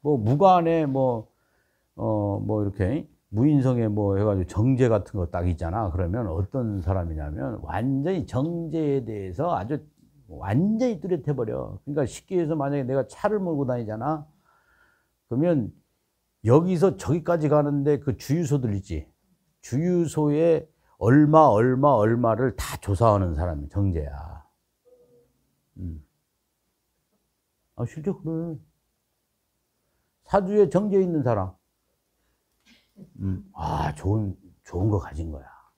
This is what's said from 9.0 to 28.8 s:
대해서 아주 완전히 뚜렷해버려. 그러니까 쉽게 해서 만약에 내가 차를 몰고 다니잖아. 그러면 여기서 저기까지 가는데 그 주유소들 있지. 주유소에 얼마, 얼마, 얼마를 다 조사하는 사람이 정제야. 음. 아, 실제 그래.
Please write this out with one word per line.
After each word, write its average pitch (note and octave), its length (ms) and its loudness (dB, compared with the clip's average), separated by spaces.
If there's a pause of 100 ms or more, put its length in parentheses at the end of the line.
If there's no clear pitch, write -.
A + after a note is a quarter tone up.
대해서 G#2+ 520 -6
아주 A#2 280 -6 (440)
완전히 G3 720 0
뚜렷해버려. B2+ 840 -4
그러니까 C#3+ 220 -2
쉽게 - 320 -6
해서 E3 160 0
만약에 C#3+ 300 -2
내가 C3 240 -2
차를 G#3 320 -2
몰고 D#3 260 -2
다니잖아. B2 600 -6 (1000)
그러면 C#3 440 0 (720)
여기서 E3+ 520 4
저기까지 D#3 520 -2
가는데 D3 500 2
그 A#2 180 -4
주유소들 C3+ 580 -2
있지. E2 340 -8 (540)
주유소에 D#3+ 1040 0 (300)
얼마, D3+ 480 8
얼마, B2+ 440 4
얼마를 A#2 680 2
다 - 200 -8
조사하는 G2 580 2
사람이 D2+ 360 -4
정제야. D2+ 760 -4 (1300)
음. D#2+ 260 -12 (1700)
아, B2 100 -6
실제 D#3 260 -6
그래. E3 440 -6 (1700)